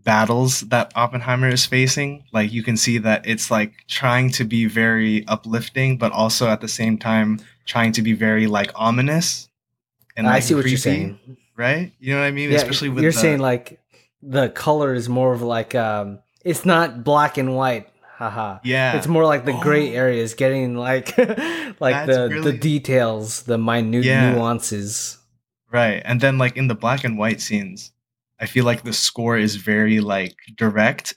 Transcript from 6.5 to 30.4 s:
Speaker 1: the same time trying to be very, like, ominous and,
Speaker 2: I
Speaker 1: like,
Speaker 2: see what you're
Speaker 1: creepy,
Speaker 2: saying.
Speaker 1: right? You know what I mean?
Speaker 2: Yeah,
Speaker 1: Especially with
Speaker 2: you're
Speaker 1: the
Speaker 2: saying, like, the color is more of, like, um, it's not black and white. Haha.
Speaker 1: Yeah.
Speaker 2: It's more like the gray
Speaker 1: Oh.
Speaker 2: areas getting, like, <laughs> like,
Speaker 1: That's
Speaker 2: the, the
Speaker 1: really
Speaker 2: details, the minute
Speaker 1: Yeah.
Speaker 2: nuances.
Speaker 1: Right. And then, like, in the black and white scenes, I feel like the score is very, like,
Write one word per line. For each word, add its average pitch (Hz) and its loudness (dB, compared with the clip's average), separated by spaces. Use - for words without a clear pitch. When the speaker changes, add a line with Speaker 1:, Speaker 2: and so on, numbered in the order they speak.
Speaker 1:
the 113 -10
same 110 -2
time 107 0
trying 113 0
to 117 0
be 110 2
very, 110 2
like, 101 0
ominous 127 0
and, 113 -2
Speaker 2:
I 123 4
Speaker 1:
like, 131 2
Speaker 2:
see 160 2
what 139 2
you're 127 2
Speaker 1:
creepy, 127 2
Speaker 2:
saying. 147 -2
Speaker 1:
right? 147 -2
You 131 -4
know 143 0
what 143 0
I 143 -2
mean? 143 -4
Speaker 2:
Yeah, 147 4
Speaker 1:
Especially 139 0
with 131 0
Speaker 2:
you're 160 4
Speaker 1:
the 123 0
Speaker 2:
saying, 147 2
like, 123 -2
the 135 0
color 151 0
is 117 -4
more 127 2
of, 120 -4
like, 117 -4
um, 104 -4
it's 170 -2
not 165 2
black 147 2
and 131 -2
white. 127 -2
Haha. 107 -8
Speaker 1:
Yeah. 127 0
Speaker 2:
It's - -4
more 160 4
like 143 2
the 139 -2
gray 147 0
Speaker 1:
Oh. 123 -4
Speaker 2:
areas 117 0
getting, 131 0
like, 127 -2
<laughs> - -
like, 240 6
Speaker 1:
That's 139 0
Speaker 2:
the, 127 2
the - -
Speaker 1:
really 151 -2
Speaker 2:
details, 127 0
the 117 0
minute 117 2
Speaker 1:
Yeah. 131 4
Speaker 2:
nuances. 113 -4
Speaker 1:
Right. 113 2
And 120 -2
then, 135 2
like, 127 0
in 131 0
the 120 0
black 131 -2
and 113 -4
white 110 0
scenes, 101 -6
I 110 -8
feel 123 2
like 120 0
the 117 -8
score 117 -2
is 107 0
very, 107 2
like, 98 -2